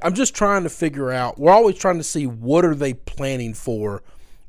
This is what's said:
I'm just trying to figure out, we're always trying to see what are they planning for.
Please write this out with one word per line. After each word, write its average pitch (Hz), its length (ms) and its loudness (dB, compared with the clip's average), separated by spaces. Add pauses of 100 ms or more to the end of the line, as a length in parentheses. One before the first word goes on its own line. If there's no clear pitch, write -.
I'm 175 100 0
just 247 220 0
trying 202 280 2
to 160 60 -4
figure 139 420 -4
out, 127 280 -4
we're 156 140 6
always 220 240 6
trying 180 200 0
to 156 60 -6
see 147 240 -4
what 123 380 2
are 160 100 2
they 135 180 -2
planning 127 600 -6
for. 107 500 -6 (460)